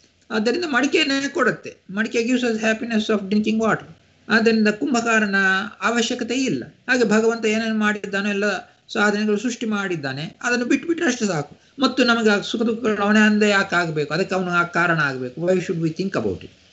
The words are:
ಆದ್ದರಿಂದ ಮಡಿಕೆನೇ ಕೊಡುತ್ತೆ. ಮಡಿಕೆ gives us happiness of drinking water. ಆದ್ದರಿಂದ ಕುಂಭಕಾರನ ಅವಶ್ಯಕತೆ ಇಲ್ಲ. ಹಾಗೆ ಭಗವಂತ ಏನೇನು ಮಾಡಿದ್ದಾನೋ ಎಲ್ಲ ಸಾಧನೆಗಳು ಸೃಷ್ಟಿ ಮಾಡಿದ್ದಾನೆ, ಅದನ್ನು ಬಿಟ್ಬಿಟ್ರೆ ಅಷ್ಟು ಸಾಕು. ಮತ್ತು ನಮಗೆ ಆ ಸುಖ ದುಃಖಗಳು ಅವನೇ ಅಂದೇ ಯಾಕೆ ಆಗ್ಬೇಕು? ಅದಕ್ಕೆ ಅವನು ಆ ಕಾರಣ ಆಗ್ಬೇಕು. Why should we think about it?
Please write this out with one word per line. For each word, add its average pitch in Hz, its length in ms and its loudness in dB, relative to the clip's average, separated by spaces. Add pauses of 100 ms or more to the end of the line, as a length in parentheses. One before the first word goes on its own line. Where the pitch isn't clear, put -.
(320)
ಆದ್ದರಿಂದ 247 360 0
ಮಡಿಕೆನೇ 277 640 0
ಕೊಡುತ್ತೆ. 226 480 -2 (120)
ಮಡಿಕೆ 226 320 -2
gives 247 220 0
us 226 140 0
happiness 220 540 -2
of 208 80 2
drinking 214 400 0
water. 214 260 0 (440)
ಆದ್ದರಿಂದ 220 380 4
ಕುಂಭಕಾರನ 220 680 0 (460)
ಅವಶ್ಯಕತೆ 233 540 -2
ಇಲ್ಲ. 208 280 -2 (260)
ಹಾಗೆ 247 140 2
ಭಗವಂತ 220 420 2
ಏನೇನು 220 340 0
ಮಾಡಿದ್ದಾನೋ 202 500 -2
ಎಲ್ಲ 202 280 0 (360)
ಸಾಧನೆಗಳು 208 440 2
ಸೃಷ್ಟಿ 226 280 -4
ಮಾಡಿದ್ದಾನೆ, 170 760 -4
ಅದನ್ನು 247 220 0
ಬಿಟ್ಬಿಟ್ರೆ 320 400 0
ಅಷ್ಟು 247 200 0
ಸಾಕು. 165 320 -4 (220)
ಮತ್ತು 254 240 2
ನಮಗೆ 233 260 4
ಆ 202 120 2
ಸುಖ 226 200 -4
ದುಃಖಗಳು 220 420 0
ಅವನೇ 208 160 4
ಅಂದೇ 214 300 4
ಯಾಕೆ 196 260 2
ಆಗ್ಬೇಕು? 156 380 -2
ಅದಕ್ಕೆ 190 220 -2
ಅವನು 180 160 -2
ಆ 175 120 4
ಕಾರಣ 170 360 0
ಆಗ್ಬೇಕು. 131 420 -4
Why 180 140 2
should 180 240 -2
we 165 100 0
think 190 220 -4
about 107 280 -2
it? - 100 -18 (240)